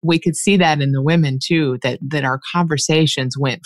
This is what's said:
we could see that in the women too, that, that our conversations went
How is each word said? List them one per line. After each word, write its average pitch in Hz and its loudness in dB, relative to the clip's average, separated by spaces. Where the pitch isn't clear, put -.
we 165 2
could 165 0
see 202 2
that 160 2
in 139 0
the 135 0
women 147 2
too, 147 0
that, 123 -4
that 143 -2
our 131 -2
conversations 156 0
went 135 -2